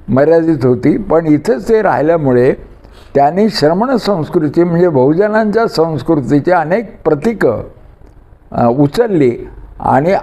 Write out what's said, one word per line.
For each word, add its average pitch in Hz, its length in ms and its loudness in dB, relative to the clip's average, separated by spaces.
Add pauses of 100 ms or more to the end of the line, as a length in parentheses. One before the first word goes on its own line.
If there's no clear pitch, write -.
मर्यादित 156 580 2
होती, 127 320 2
पण 160 280 -2
इथेच 190 420 0
ते 220 140 2
राहिल्यामुळे 143 720 2 (640)
त्यांनी 165 340 2
श्रमण 220 480 0
संस्कृती, 170 680 -2
म्हणजे 175 240 2
बहुजनांच्या 208 800 0
संस्कृतीचे 156 840 0
अनेक 180 520 -2
प्रतीकं, 151 520 0 (960)
अ, 123 140 0
उचलली 143 720 0 (420)
आणि 147 420 0